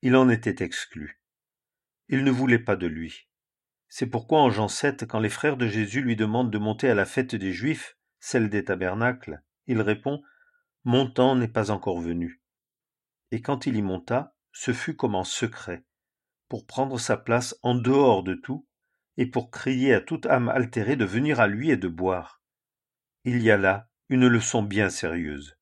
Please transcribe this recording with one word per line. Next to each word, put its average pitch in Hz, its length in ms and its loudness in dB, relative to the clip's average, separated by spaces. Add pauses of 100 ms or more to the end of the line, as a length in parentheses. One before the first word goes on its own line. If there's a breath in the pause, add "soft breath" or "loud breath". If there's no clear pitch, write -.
Il 127 120 2
en 131 140 8
était 110 360 0
exclu. - 560 -12 (840)
Il 135 160 0
ne 139 80 4
voulait 123 300 4
pas 107 160 0
de 87 100 -4
lui. 80 420 -8 (600)
C'est - 180 -6
pourquoi 120 340 2
en 135 100 6
Jean 104 180 0
sept, 139 360 -2
quand 113 140 -4
les 107 120 0
frères 147 260 -2
de 123 100 -2
Jésus 107 340 -2
lui 123 140 0
demandent 110 380 0
de 107 60 -2
monter 107 300 -2
à 120 60 4
la 98 120 2
fête 127 280 -4
des 95 180 -4
Juifs, 113 440 -6 (240)
celle 113 300 0
des 101 140 -2
tabernacles, 95 760 -4 (280)
il 120 120 0
répond : « 110 400 -2 (640 soft breath)
Mon 127 240 2
temps 131 280 2
n'est 120 100 0
pas 110 240 -2
encore 92 300 -4
venu. » 85 420 -6 (880)
Et 113 120 -6
quand 135 220 -4
il 123 120 -2
y 107 60 -2
monta, 101 520 -4 (160)
ce - 220 -6
fut 147 240 -6
comme 110 180 -2
en 92 80 -2
secret, - 600 -8 (640)
pour - 180 -10
prendre 131 320 -4
sa 113 180 0
place 120 460 -2
en 123 140 2
dehors 123 480 4
de 92 100 -2
tout, 127 320 -10 (520)
et 123 80 0
pour 123 260 -6
crier 131 420 2
à 98 60 4
toute - 260 -8
âme 123 220 2
altérée 117 480 -2
de 120 80 2
venir 120 340 0
à 113 80 4
lui 110 240 -2
et 131 60 4
de 95 100 -4
boire. 90 560 -6 (800)
Il 120 180 0
y 110 120 6
a 104 40 8
là 98 320 2 (200)
une 127 180 6
leçon 117 380 4
bien 101 260 0
sérieuse. 76 720 -6